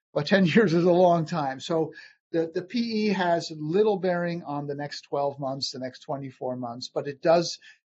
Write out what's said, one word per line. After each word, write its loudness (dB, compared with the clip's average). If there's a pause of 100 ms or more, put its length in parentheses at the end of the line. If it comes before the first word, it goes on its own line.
(120)
But -2
ten 4
<laughs> 2
years 6
is 4
a 6
long 6
time. -4
So -2 (400)
the, 0
the -4
P -2
E 2
has 0
little 0
bearing -2
on -8
the -6
next -10
twelve -4
months, -6
the -12
next -10
twenty-four -8
months, -10
but -6
it -10
does, 2 (260)